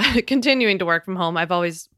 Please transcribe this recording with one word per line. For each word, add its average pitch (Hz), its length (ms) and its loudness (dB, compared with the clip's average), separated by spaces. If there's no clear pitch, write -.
<laughs> 233 180 0
continuing 254 500 2
to 180 80 -2
work 170 180 0
from 190 120 -6
home, 170 200 0
I've 165 160 -2
always, 175 460 -2